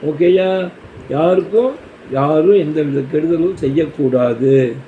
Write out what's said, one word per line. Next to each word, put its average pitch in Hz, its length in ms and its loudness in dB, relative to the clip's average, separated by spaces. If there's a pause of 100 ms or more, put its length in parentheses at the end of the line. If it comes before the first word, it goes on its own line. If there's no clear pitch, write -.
ஓகேயா? 180 640 0 (400)
யாருக்கும் 180 600 0 (400)
யாரும் 156 420 2
எந்த 156 280 0
வித 139 200 -2 (100)
கெடுதலும் 165 420 0
செய்யக்கூடாது 131 1200 0 (140)